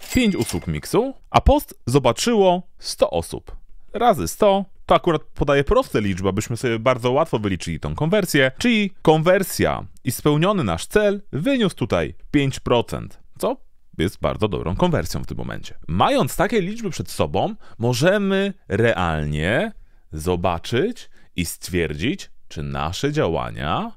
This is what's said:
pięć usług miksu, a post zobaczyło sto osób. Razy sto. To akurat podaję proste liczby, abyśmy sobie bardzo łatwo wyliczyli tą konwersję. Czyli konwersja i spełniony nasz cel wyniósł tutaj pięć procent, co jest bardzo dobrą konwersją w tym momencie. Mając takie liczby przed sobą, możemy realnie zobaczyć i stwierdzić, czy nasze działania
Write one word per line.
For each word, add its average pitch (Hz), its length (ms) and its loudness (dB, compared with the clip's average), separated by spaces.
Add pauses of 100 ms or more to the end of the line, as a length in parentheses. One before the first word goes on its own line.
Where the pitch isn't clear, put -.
(140)
pięć 208 220 4
usług 98 300 -4
miksu, 185 480 -2 (160)
a - 100 4
post - 460 -2
zobaczyło 180 760 4 (160)
sto - 320 0
osób. - 460 -6 (360)
Razy 202 360 2
sto. 196 360 4 (220)
To - 80 6
akurat 160 280 2
podaję 143 420 2
proste 170 360 2
liczby, 98 280 0
abyśmy 107 280 -2
sobie 113 220 0
bardzo 123 340 2
łatwo 143 260 0
wyliczyli 92 420 -2
tą 76 140 -4
konwersję. 156 640 2
Czyli 214 320 2 (120)
konwersja 156 840 4 (200)
i 127 60 0
spełniony 160 540 2
nasz 85 220 -2
cel 208 360 2 (100)
wyniósł 226 440 0
tutaj 87 380 -2 (160)
pięć 139 300 2
procent, - 600 -2 (160)
co 233 180 0 (420)
jest - 220 -2
bardzo 73 280 0
dobrą 73 280 -4
konwersją 143 460 0
w 64 40 -6
tym 67 100 -6
momencie. 62 380 -8 (140)
Mając 156 480 2
takie 202 240 2
liczby 208 300 -6
przed - 200 -8
sobą, 101 440 -2 (240)
możemy 190 760 2 (140)
realnie 90 1040 0 (400)
zobaczyć 90 1000 -2 (260)
i 85 80 -2
stwierdzić, 85 840 -4 (180)
czy 78 140 -10
nasze 71 500 -4
działania 82 840 -2